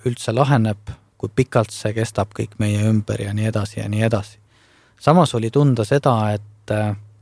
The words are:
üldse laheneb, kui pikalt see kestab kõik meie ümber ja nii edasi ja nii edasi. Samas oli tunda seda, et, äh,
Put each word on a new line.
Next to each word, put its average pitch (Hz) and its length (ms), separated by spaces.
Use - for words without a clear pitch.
üldse 120 300
laheneb, 120 560
kui - 180
pikalt 123 360
see - 220
kestab 110 420
kõik 110 240
meie 104 300
ümber 107 320
ja 101 120
nii 107 180
edasi 104 280
ja 107 100
nii 107 200
edasi. 113 300
Samas 156 360
oli 113 160
tunda 131 340
seda, 113 480
et, - 420
äh, 107 200